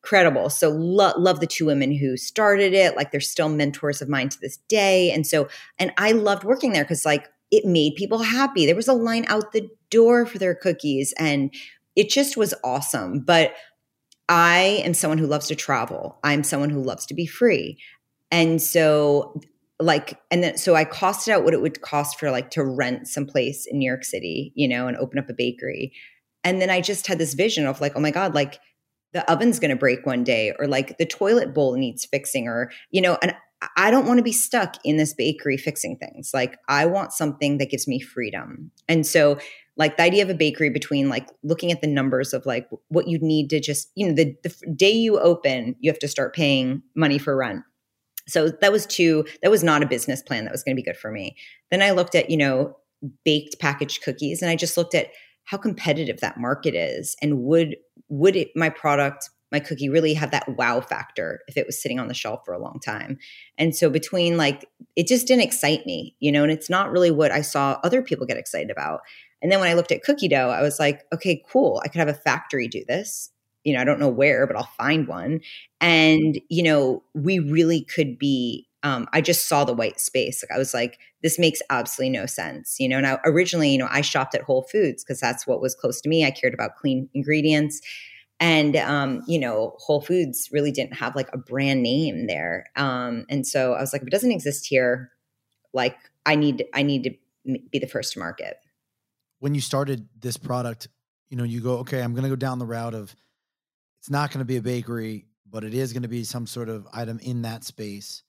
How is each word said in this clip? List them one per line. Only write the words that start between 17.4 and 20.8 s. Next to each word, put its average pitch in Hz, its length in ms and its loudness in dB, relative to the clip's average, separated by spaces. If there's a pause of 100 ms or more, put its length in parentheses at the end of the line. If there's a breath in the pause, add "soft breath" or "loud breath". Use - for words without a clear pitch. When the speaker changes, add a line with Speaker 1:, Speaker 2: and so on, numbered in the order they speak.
Speaker 1:
And 165 280 4
so, 151 800 4 (380)
like, 160 400 0 (140)
and 175 100 2
then, 165 140 -2
so 180 180 4
I 156 100 6